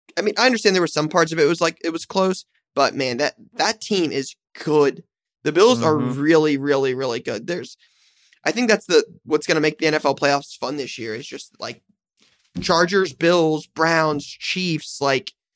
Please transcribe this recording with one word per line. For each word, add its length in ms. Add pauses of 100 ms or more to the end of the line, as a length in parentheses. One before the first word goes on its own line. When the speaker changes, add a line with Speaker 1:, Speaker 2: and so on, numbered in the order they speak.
(160)
Speaker 1:
I 60
mean, 160
I 80
understand 300
there 60
were 40
some 220
parts 240
of 80
it, 40
it 40
was, 120
like, 220
it 80
was 160
close, 380 (320)
but, 180
man, 220
that, 180 (200)
that 260
team 320
is 240 (200)
good. 460 (400)
The 80
Bills 320
are 140
Speaker 2:
Mm-hmm. 240
Speaker 1:
really, 380
really, 360
really 260
good. 280
There's, 280 (680)
I 80
think 160
that's 180
the, 180 (200)
what's 240
gonna 120
make 200
the 80
N 60
F 120
L 80
playoffs 420
fun 200
this 200
year 200
is 100
just, 320
like, 240 (800)
Chargers, 520
Bills, 540
Browns, 600
Chiefs, 720
like, 320 (240)